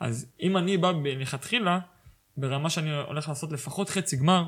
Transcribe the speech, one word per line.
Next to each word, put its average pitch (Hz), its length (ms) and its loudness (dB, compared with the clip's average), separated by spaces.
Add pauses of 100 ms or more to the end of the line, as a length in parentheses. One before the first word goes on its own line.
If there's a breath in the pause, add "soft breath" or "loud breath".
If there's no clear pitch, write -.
אז 117 260 -2 (140)
אם 190 160 2
אני 190 200 2
בא 180 160 4
מלכתחילה, 147 840 0 (580 soft breath)
ברמה 139 340 -2
שאני 156 220 -2
הולך 147 360 -4
לעשות 156 240 -6
לפחות 143 380 -4
חצי 180 260 -2
גמר, 170 320 6